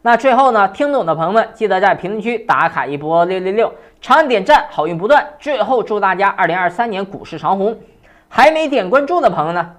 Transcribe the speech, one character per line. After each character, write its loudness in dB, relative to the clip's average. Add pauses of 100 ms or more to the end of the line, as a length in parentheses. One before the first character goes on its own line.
那 2
最 2
后 4
呢， 4
听 -2
懂 -2
的 0
朋 -2
友 -2
们， 2
记 -4
得 0
在 2
评 -8
论 -6
区 -4
打 0
卡 -6
一 -8
波 0
六 -4
六 -4
六， 0 (300)
长 2
按 4
点 0
赞， 4
好 -4
运 -4
不 -6
断。 4 (100)
最 -4
后 0
祝 -4
大 2
家 0
二 -2
零 -2
二 0
三 -4
年 -6
股 -14
市 -14
长 -2
红。 -2 (500)
还 4
没 -2
点 -2
关 2
注 0
的 4
朋 0
友 -4
呢 -4